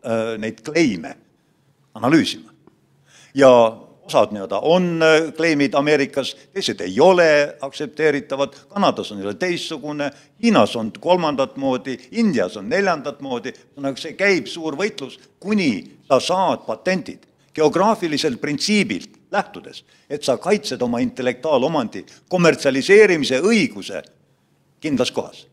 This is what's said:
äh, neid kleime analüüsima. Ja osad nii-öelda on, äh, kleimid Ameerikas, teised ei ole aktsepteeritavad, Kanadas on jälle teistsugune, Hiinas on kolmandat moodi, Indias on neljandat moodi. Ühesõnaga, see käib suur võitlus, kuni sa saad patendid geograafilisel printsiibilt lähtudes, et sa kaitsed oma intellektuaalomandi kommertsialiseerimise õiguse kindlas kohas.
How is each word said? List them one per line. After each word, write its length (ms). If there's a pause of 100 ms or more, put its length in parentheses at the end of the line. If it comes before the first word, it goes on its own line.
äh, 340
neid 280
kleime 500 (800)
analüüsima. 560 (800)
Ja 180 (540)
osad 260
nii-öelda 300
on, 400
äh, 340
kleimid 380
Ameerikas, 640 (160)
teised 280
ei 200
ole 600
aktsepteeritavad, 960 (140)
Kanadas 440
on 60
jälle 160
teistsugune, 760 (320)
Hiinas 340
on 240
kolmandat 560
moodi, 420 (120)
Indias 460
on 120
neljandat 520
moodi. 320
Ühesõnaga, 460
see 140
käib 340
suur 300
võitlus, 420 (220)
kuni 580 (100)
sa 120
saad 460
patendid 600 (280)
geograafilisel 840
printsiibilt 720 (220)
lähtudes, 520 (260)
et 120
sa 140
kaitsed 460
oma 160
intellektuaalomandi 1080 (240)
kommertsialiseerimise 1120
õiguse 640 (760)
kindlas 320
kohas. 400